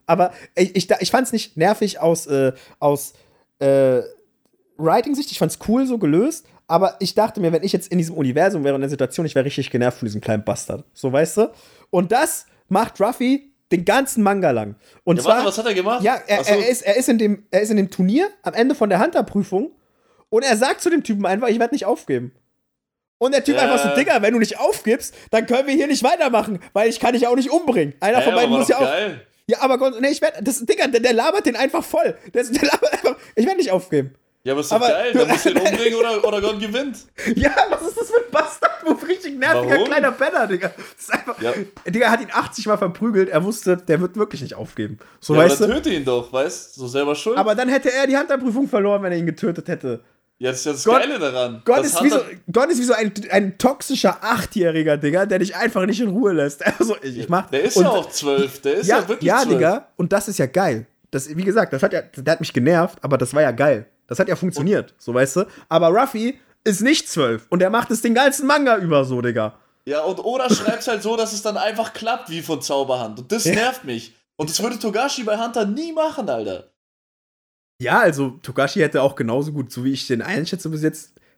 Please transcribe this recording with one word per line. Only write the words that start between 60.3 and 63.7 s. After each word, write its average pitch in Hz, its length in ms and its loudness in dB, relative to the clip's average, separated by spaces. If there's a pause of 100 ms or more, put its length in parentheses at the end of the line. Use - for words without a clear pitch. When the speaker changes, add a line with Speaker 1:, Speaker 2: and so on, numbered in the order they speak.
Speaker 1:
ja 139 80 0
geil. 127 400 -2 (240)
Das, 139 260 -6
wie 180 60 -2
gesagt, 196 300 0
das 135 100 -4
hat 196 100 2
ja, 131 80 -2
der 143 300 -4
hat 165 80 0
mich - 140 -8
genervt, 160 500 2
aber 139 160 0
das 127 160 -4
war 147 80 4
ja 131 80 2
geil. 120 340 0 (220)